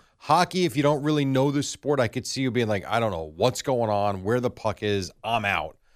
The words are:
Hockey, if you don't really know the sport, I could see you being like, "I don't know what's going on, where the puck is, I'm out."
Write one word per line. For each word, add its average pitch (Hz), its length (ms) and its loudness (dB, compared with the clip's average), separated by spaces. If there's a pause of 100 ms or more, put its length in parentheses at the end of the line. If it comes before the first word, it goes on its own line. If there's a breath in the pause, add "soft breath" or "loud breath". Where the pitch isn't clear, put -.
(180)
Hockey, 175 460 2
if 131 120 0
you 143 60 2
don't 143 200 2
really 147 220 2
know 135 260 2
the 139 120 -2
sport, 139 380 -4
I 120 80 2
could 117 180 -6
see 131 160 -4
you 131 80 0
being 113 180 0
like, 101 180 -2
"I 107 140 0
don't 113 100 0
know 80 260 -6
what's 117 240 0
going 120 300 0
on, 101 320 0
where 117 180 0
the 120 100 -2
puck - 320 -6
is, 101 280 -2 (140)
I'm 110 200 -2
out." 82 320 -2 (200)